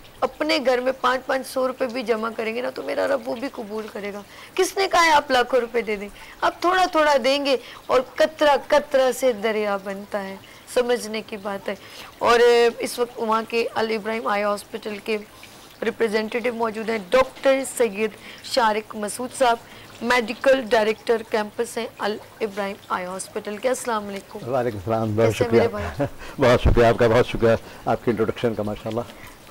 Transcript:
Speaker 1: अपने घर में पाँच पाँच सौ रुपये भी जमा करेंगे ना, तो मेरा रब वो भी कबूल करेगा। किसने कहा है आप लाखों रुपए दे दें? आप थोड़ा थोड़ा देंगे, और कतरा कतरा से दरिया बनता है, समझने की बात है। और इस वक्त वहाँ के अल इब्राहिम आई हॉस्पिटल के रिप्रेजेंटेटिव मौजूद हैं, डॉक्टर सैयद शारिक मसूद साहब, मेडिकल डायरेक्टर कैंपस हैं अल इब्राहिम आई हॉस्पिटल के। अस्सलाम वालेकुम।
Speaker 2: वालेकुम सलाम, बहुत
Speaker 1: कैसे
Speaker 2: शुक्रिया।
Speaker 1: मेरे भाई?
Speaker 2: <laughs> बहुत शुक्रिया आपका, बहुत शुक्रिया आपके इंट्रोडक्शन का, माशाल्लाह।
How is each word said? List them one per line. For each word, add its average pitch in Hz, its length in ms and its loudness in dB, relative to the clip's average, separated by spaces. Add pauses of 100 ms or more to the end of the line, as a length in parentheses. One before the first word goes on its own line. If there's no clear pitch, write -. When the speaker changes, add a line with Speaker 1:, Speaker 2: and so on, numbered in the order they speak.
(240)
Speaker 1:
अपने 302 360 -2
घर 247 220 2
में 254 120 0
पाँच 254 280 -2
पाँच 262 240 -4
सौ 262 220 -2
रुपये 254 200 -4
भी 240 160 -6
जमा 220 260 -2
करेंगे 226 320 -6
ना, 262 80 -6
तो 269 140 -10
मेरा 277 220 -2
रब 262 220 -2
वो 262 80 -6
भी 240 140 -6
कबूल 214 340 -10
करेगा। 202 400 -10 (340)
किसने 381 300 0
कहा 349 140 2
है 330 100 4
आप 294 200 2
लाखों 247 300 2
रुपए 233 200 -4
दे 214 140 -4
दें? 202 140 -10 (340)
आप 349 200 -2
थोड़ा 370 220 4
थोड़ा 302 320 4
देंगे, 269 420 2 (300)
और 254 300 0
कतरा 302 380 4
कतरा 269 540 2
से 247 220 2
दरिया 208 440 -2
बनता 202 420 -8
है, 196 200 -10 (360)
समझने 220 460 0
की 214 160 -12
बात 196 320 -8
है। 196 80 -6 (440)
और 233 200 6 (400)
इस - 180 -6
वक्त 240 200 -2
वहाँ 220 240 0
के 233 220 -2
अल 226 260 -2
इब्राहिम 220 360 -4
आई 208 140 0
हॉस्पिटल 208 560 -4
के 214 220 -4 (640)
रिप्रेजेंटेटिव 220 720 -2
मौजूद 220 340 -4
हैं, 214 220 -4
डॉक्टर 262 520 4
सैयद 220 480 -2 (340)
शारिक 220 500 0
मसूद 214 340 -8
साहब, 233 300 2 (440)
मेडिकल 247 580 2
डायरेक्टर 220 720 2
कैंपस 226 460 -2
हैं 233 120 -6 (120)
अल 214 180 -2 (220)
इब्राहिम 202 340 -4 (160)
आई 190 120 -2
हॉस्पिटल 202 540 -8
के। 247 120 -2
अस्सलाम 226 360 -2
वालेकुम। 196 460 -10
Speaker 2:
वालेकुम 120 300 -2
सलाम, 110 340 0
बहुत 113 120 4
Speaker 1:
कैसे - 160 0
Speaker 2:
शुक्रिया। 113 200 6
Speaker 1:
मेरे 196 100 0
भाई? 143 340 -4 (160)
Speaker 2:
<laughs> - 160 -12
बहुत 123 200 6
शुक्रिया 117 300 6
आपका, 117 180 4
बहुत 117 180 4
शुक्रिया 113 320 2 (340)
आपके 120 200 0
इंट्रोडक्शन 110 420 -2
का, 107 100 -4
माशाल्लाह। 110 420 -6 (460)